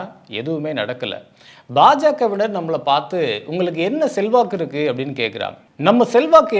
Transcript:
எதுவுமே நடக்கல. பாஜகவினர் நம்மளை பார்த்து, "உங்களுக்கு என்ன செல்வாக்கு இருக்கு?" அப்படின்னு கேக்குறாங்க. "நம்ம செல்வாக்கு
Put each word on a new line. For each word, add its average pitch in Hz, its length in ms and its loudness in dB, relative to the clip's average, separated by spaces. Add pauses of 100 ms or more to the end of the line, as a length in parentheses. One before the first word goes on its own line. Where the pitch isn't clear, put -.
(420)
எதுவுமே 151 400 -4
நடக்கல. 117 340 -6 (640)
பாஜகவினர் 226 800 4
நம்மளை 160 220 -4 (100)
பார்த்து, 147 320 -2 (240)
"உங்களுக்கு 170 420 -4
என்ன 294 180 -2 (120)
செல்வாக்கு 220 420 0
இருக்கு?" 143 280 -4
அப்படின்னு 131 340 -6
கேக்குறாங்க. 101 360 -6 (300)
"நம்ம 240 140 4 (140)
செல்வாக்கு 302 420 4